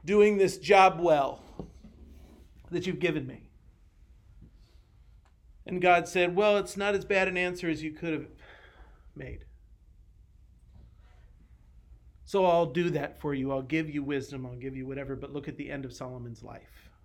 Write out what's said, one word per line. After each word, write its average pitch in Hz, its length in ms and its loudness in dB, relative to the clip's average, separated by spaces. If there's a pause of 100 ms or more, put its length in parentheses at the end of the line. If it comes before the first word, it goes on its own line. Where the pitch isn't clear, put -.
doing 208 320 6
this 185 200 2
job 175 440 6
well 151 420 2 (1300)
that 175 160 -4
you've 180 120 -4
given 151 280 -2
me." - 220 -18 (2250)
And 180 160 -4
God 175 260 6
said, 180 280 2
"Well, 208 220 4
it's 196 200 -4
not 202 180 0
as 190 80 -2
bad 190 240 2
an 180 80 -4
answer 180 340 -2
as 156 140 -4
you 156 80 -8
could 160 220 -6
have 147 140 -8 (880)
made. - 300 -16 (2750)
So 196 220 0
I'll 170 260 4
do 170 200 0
that 143 280 -6
for 147 140 -4
you. 135 180 -4
I'll 135 100 -2
give 156 280 -4
you 147 120 -6
wisdom. 135 440 -6
I'll 123 100 -12
give 131 220 -10
you 131 100 -10
whatever." 135 300 -10
But 139 160 -14
look 143 160 -10
at - 80 -14
the 143 120 -10
end 139 140 -10
of 127 80 -12
Solomon's 120 520 -14
life. - 480 -20 (140)